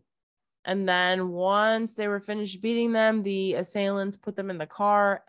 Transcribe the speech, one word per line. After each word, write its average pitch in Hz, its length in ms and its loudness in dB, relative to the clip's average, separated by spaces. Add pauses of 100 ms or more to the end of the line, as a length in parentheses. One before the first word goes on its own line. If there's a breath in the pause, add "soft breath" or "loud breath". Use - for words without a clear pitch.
(640)
and 190 260 -2
then 180 400 2
once 208 640 2
they 214 140 -4
were 202 120 -2
finished 202 420 -8
beating 233 320 0
them, 220 280 2
the 196 320 -2
assailants 196 640 -2
put 202 180 -10
them 196 140 -6
in 180 80 -8
the 156 80 -8
car 202 640 2